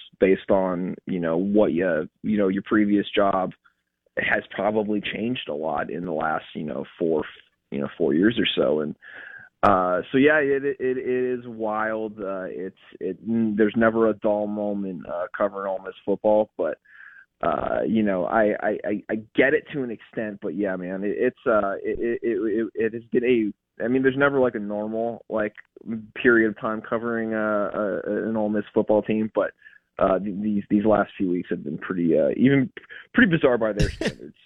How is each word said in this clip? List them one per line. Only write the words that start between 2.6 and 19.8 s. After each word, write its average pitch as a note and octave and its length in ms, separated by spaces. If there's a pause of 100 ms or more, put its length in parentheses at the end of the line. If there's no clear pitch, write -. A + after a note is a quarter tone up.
previous G#2 440 (100)
job G2 360 (680)
has A2 320
probably G#2 500
changed A2 480
a D2+ 60
lot D#2 360
in E2+ 140
the F2 80
last, D#2+ 320 (100)
you E2 100
know, C#2 200 (140)
four, D#2+ 260 (460)
you C#2 100
know, C#2 160
four D2+ 160
years G#2 260
or F#2 160
so. D2+ 260
And, D2 140 (680)
uh, F#2 400 (100)
so, C3+ 60
yeah, D3+ 200
it, C#3 260
it, C#3+ 160
it B2+ 180
is B2 480
wild. A2 760
Uh, F#2+ 280
it's, F2+ 280 (240)
it, F2+ 160 (400)
there's G#2 180
never A2+ 340
a G#2 60
dull G#2 320
moment, G2+ 600
uh, F2 280
covering G2 320
Ole F#2+ 160
Miss F#2+ 120 (100)
football, G#2+ 540
but, E2 200 (640)
uh, C2 440
you A2 160
know, F#2+ 240
I, G#2+ 360
I, G#2+ 220
I, G2+ 260
I G#2+ 40 (200)
get C#3 200
it - 180
to C#3+ 100